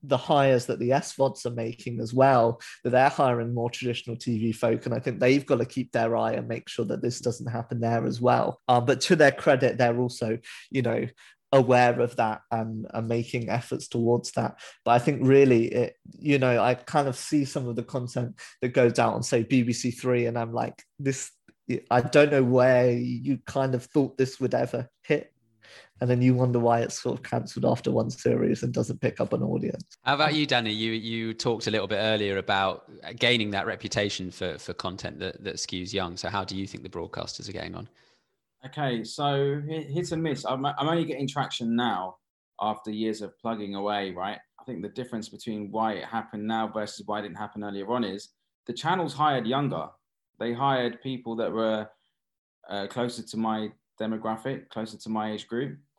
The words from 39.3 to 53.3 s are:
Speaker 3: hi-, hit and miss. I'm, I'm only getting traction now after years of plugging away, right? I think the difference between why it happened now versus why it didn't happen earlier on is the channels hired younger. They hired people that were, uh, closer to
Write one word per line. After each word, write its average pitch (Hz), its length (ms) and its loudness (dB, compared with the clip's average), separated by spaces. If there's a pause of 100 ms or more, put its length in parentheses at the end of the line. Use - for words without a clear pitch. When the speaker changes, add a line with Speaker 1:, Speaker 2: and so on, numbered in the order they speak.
Speaker 3:
hi-, 156 220 -8
hit 175 220 -4
and 160 100 -2
miss. 151 220 -4
I'm, 131 200 -4
I'm 143 240 -2
only 165 160 0
getting 143 220 -6
traction 123 480 -4
now 101 440 -2 (420)
after 107 320 -4
years 107 280 -4
of 101 200 -12
plugging 104 340 -6
away, 98 380 -4
right? 92 260 -8 (220)
I - 40 -20
think 101 180 -10
the 101 80 -10
difference 123 380 -8
between 104 440 -10
why 110 220 -2
it 92 100 -8
happened 107 420 -8
now 110 220 -2
versus 107 380 -8
why 107 120 -4
it 104 40 -6
didn't 95 160 -12
happen 104 260 -10
earlier 101 260 -8
on 123 140 -2
is 98 240 -8 (400)
the 120 40 -6
channels 156 420 -4
hired 139 340 0
younger. 120 400 -2 (500)
They 117 140 -4
hired 127 500 -2
people 123 340 -8
that 107 140 -2
were, 110 380 -2 (840)
uh, 101 160 -6
closer 120 380 -6
to - 120 -14